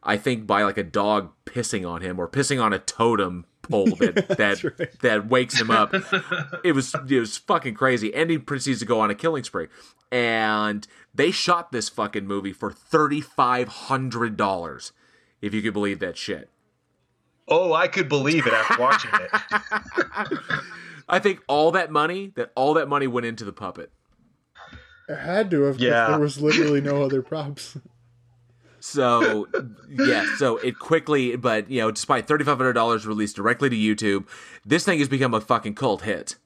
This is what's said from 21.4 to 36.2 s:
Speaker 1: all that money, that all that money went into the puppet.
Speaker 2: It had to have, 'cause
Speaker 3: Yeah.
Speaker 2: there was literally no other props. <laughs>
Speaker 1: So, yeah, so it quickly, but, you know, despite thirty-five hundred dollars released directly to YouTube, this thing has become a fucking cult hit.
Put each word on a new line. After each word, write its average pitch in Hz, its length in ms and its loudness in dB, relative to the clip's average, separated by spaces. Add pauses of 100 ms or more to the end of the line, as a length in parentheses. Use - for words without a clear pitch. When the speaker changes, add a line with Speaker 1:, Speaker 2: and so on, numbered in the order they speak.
Speaker 1:
all 151 240 4
that 170 180 0
money, 170 460 -2
that 117 180 -6
all 143 220 2
that 151 120 2
money 143 200 0
went 120 180 -2
into 113 180 -6
the 101 80 -8
puppet. 90 400 -12 (1160)
Speaker 2:
It - 100 -6
had 196 320 -2
to 151 140 4
have, 139 140 2
'cause 117 60 0
Speaker 3:
Yeah. 117 280 4
Speaker 2:
there 151 80 2
was 143 200 0
literally 147 420 4
no 143 220 0
other 135 200 0
props. 147 600 -10
<laughs> - 40 -20 (960)
Speaker 1:
So, 120 640 2 (440)
yeah, 139 360 2 (120)
so 127 180 2
it 123 240 -4
quickly, 143 560 2
but, 117 340 0
you 127 120 0
know, 110 100 2
despite 113 360 0
thirty-five 147 300 2
hundred 127 160 2
dollars 113 320 2
released 107 300 -2
directly 120 340 2
to 120 60 0
YouTube, 107 500 2 (400)
this 151 200 2
thing 175 140 2
has 139 100 2
become 131 240 0
a 110 80 0
fucking 107 340 -2
cult 107 280 0
hit. 98 420 -6